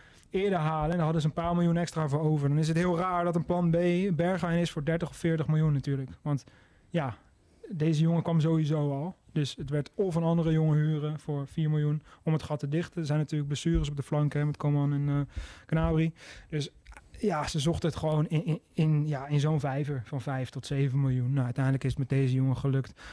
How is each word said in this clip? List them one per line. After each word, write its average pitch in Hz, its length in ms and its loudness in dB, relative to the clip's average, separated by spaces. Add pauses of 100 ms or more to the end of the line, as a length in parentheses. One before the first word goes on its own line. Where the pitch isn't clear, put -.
(300)
eerder 190 280 0
halen 156 320 0
en 175 40 0
daar 170 100 2
hadden 160 180 2
ze 151 60 2
een - 60 -4
paar 170 200 0
miljoen 170 220 4
extra 160 320 -2
voor 143 120 0
over. 151 280 2
Dan 147 100 2
is 156 100 2
het 160 80 0
heel 175 220 2
raar 175 260 0
dat 175 120 2
een 165 80 0
plan 175 260 0
B 165 60 4 (400)
Bergwijn 170 440 0
is 170 100 -2
voor 147 140 -6
dertig 165 240 -2
of - 80 -14
veertig 160 300 0
miljoen 156 260 2
natuurlijk. 135 380 -2 (120)
Want 143 220 -2 (460)
ja, 135 240 -2 (560)
deze 160 320 0
jongen 165 200 2
kwam 165 180 2
sowieso 151 520 2
al. 156 240 -6 (160)
Dus 147 240 -2
het 139 140 -8
werd 147 240 -2
of 190 200 0
een 170 80 2
andere 165 300 2
jongen 156 260 4
huren 151 400 0
voor 143 280 -4
vier 156 240 -2
miljoen 151 320 0 (200)
om 160 100 0
het 156 100 0
gat 151 160 -4
te 143 100 -6
dichten. 165 320 -2
Er 156 60 -4
zijn 151 120 0
natuurlijk 147 300 -2
blessures 147 420 0
op 147 60 -8
de 139 60 -4
flanken, 147 380 0
hè, 147 60 0
met 147 100 -2
Coman 143 360 2
en, 143 160 0
eh, 143 120 0 (460)
Gnabry. 160 460 2 (360)
Dus 151 220 -6 (480)
ja, 156 280 -2
ze 165 120 -4
zochten 156 300 0
het - 100 -4
gewoon 156 300 0
in, 156 180 0
in, 160 140 0 (120)
in, 156 360 2
ja, 139 180 -4
in 147 140 2
zo'n 151 200 2
vijver 139 440 -4
van 139 160 -8
vijf 131 300 -4
tot - 160 -10
zeven 139 340 0
miljoen. 127 320 0
Nou, 135 120 0
uiteindelijk 131 400 0
is 131 60 2
het - 80 -4
met 135 100 -2
deze 135 260 2
jongen 131 220 2
gelukt. 135 440 -2 (120)